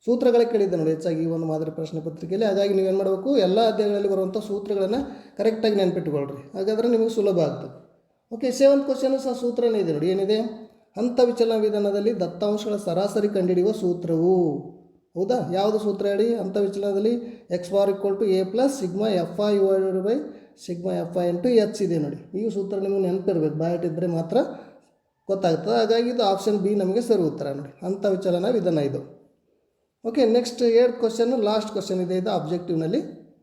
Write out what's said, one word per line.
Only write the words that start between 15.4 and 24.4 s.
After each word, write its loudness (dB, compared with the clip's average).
ಯಾವುದು 2
ಸೂತ್ರ -2
ಹೇಳಿ? 2
ಹಂತ -4
ವಿಚಲನದಲ್ಲಿ 0
ಎಕ್ಸ್ -8
ಬಾರ್ 2
equal -2
to 0
ಎ 2
ಪ್ಲಸ್ 2
ಸಿಗ್ಮಾ -2
ಎಫ್ -8
ಐ 2
divided 2
by 0
ಸಿಗ್ಮಾ -6
ಎಫ್ -6
ಐ 0
into 0
ಎಚ್ -4
ಇದೆ 0
ನೋಡಿ. -6
ಈ -4
ಸೂತ್ರ -4
ನಿಮಗೆ -2
ನೆನಪಿರ್ಬೇಕು, 0
ಬಯಾಟ್ -2
ಇದ್ದರೆ -4
ಮಾತ್ರ -2